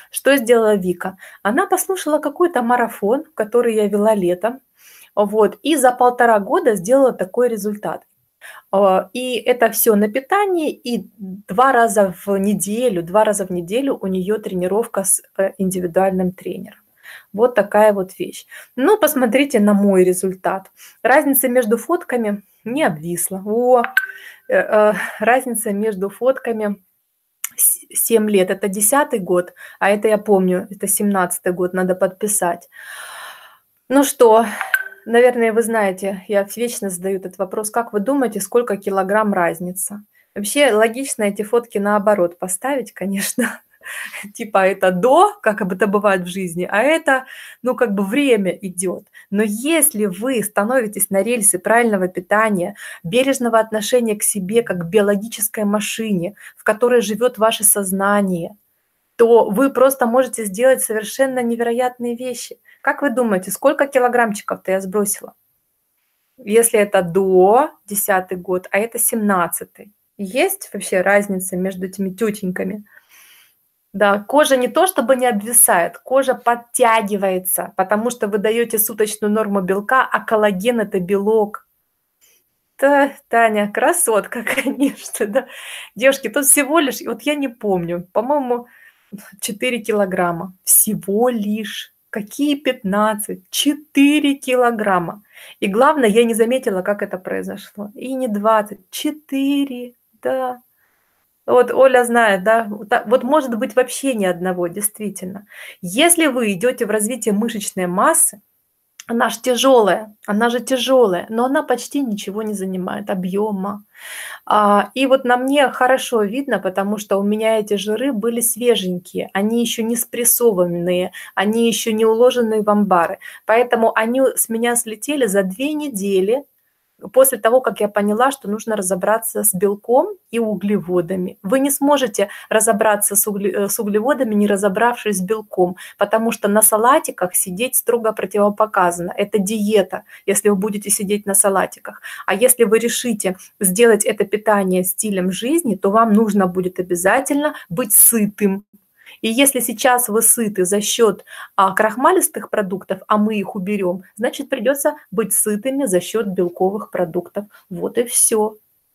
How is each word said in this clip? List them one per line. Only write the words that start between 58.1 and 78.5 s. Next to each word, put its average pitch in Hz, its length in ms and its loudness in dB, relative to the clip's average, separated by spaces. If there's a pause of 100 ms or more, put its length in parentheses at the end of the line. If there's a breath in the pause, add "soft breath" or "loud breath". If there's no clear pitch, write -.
то 226 320 6
вы 254 220 2
просто 262 360 2
можете 240 380 0
сделать 247 380 2
совершенно 247 600 -2
невероятные 240 720 -2
вещи. 247 420 -10 (220 soft breath)
Как 294 220 -2
вы 285 80 0
думаете, 214 400 0
сколько 285 360 0
килограммчиков-то 233 840 0
я 190 80 0
сбросила? 202 540 -4 (1000)
Если 226 440 2
это 202 220 2
до, 190 680 4 (160)
десятый 190 500 -2
год, 180 360 -4
а 196 60 0
это 233 200 -4
семнадцатый. 202 920 -2 (260)
Есть 247 540 -4
вообще 202 280 -2
разница 196 560 0
между 185 300 -4
этими 190 240 -6
тетеньками? 190 760 -6 (1080 soft breath)
Да, 202 260 2
кожа 269 380 2
не 247 100 0
то 349 220 2
чтобы 262 260 0
не 254 120 2
обвисает, 214 720 0
кожа 262 360 0
подтягивается, 208 1400 0
потому 208 340 0
что 240 160 -4
вы 208 120 -2
даете 226 400 0